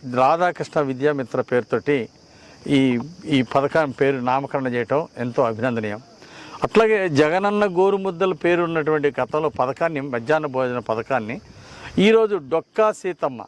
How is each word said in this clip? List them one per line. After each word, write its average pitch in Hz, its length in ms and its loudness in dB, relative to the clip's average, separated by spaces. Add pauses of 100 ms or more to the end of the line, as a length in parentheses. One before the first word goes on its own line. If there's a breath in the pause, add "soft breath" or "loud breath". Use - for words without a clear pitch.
(140)
రాధాకృష్ణ 160 640 2
విద్యామిత్ర 135 600 -2
పేరుతోటి 123 680 0 (580 loud breath)
ఈ, 135 340 2 (260)
ఈ 135 160 2
పథకం 139 480 0
పేరు 135 260 0
నామకరణం 131 580 -2
చేయటం 131 340 -2 (100)
ఎంతో 123 240 -2
అభినందనీయం. 113 600 -2 (600 loud breath)
అట్లాగే 220 360 4 (100)
జగనన్న 185 560 2 (140)
గోరుముద్దల 190 540 0 (100)
పేరున్నటువంటి 165 680 0 (100)
గతంలో 151 320 -2
పథకాన్ని, 135 500 -2 (140)
మధ్యాహ్న 151 320 0
భోజన 127 320 -2
పథకాన్ని 113 580 -4 (600 loud breath)
ఈరోజు 214 380 4 (160)
డొక్కా 165 400 0
సీతమ్మ 156 560 -6